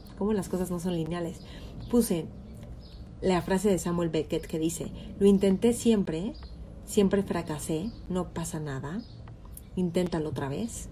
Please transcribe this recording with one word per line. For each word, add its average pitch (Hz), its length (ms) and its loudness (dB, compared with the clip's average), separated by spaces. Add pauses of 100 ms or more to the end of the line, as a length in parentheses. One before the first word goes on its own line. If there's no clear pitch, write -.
(160)
como 202 160 2
las 190 160 0
cosas 180 220 0
no 175 80 -2
son 180 160 0
lineales, 170 460 -2 (500)
puse 214 360 4 (960)
la 180 220 2
frase 190 260 2
de 185 100 6
Samuel 175 320 0
Beckett 156 360 -2
que 165 120 -4
dice, 160 340 -2 (260)
"Lo 196 80 8
intenté 196 460 8
siempre, 208 640 2 (500)
siempre 196 380 4
fracasé, 170 680 -2 (180)
no 180 240 0
pasa 165 280 -4
nada. 147 420 -6 (720)
Inténtalo 175 560 0
otra 139 180 -4
vez, 185 440 -6